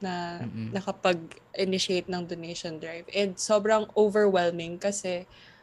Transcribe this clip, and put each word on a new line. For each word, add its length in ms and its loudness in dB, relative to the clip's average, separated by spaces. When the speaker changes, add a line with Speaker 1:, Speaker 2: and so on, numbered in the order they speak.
Speaker 1:
na 400 -6
Speaker 2:
Mm-mm. 320 -8
Speaker 1:
nakapag-initiate 1400 -2
ng 160 -4
donation 520 -10
drive. 320 -12
And 280 0
sobrang 560 4
overwhelming 880 4
kasi 480 -4